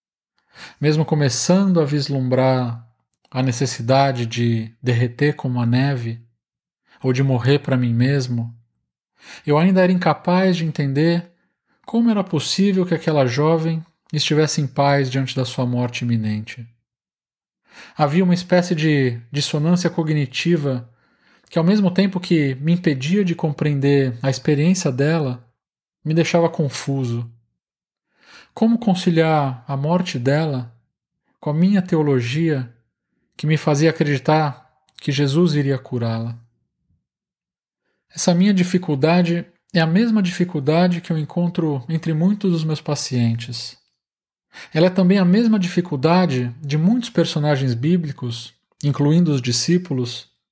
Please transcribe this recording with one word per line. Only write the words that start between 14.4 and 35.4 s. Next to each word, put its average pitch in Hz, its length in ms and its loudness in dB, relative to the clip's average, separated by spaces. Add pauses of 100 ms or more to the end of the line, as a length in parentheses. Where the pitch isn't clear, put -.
em 135 40 -2
paz 139 440 0
diante 131 260 -4
da 131 80 -2
sua 123 220 -4
morte 123 400 -4
iminente. 110 600 -4 (1300)
Havia 151 300 2
uma 180 80 2
espécie 180 420 0
de 143 460 0 (100)
dissonância 160 600 0
cognitiva 147 1000 -2 (600)
que, - 80 -2
ao 165 60 2
mesmo 196 260 2
tempo 190 280 0
que 156 440 0
me 160 100 2
impedia 175 500 0
de 175 120 0
compreender 139 880 0
a 135 80 0
experiência 151 600 0
dela, 135 560 -2 (560)
me 156 120 -4
deixava 170 340 2
confuso. 131 840 -4 (1200)
Como 226 240 2
conciliar 160 880 0
a 139 80 -4
morte 160 420 -2
dela 135 560 -2 (640)
com - 120 -6
a 147 40 -2
minha 185 280 4
teologia 143 920 0 (600)
que - 100 -6
me 156 120 2
fazia 151 320 2
acreditar 151 840 -2 (240)
que - 160 -4
Jesus 147 420 2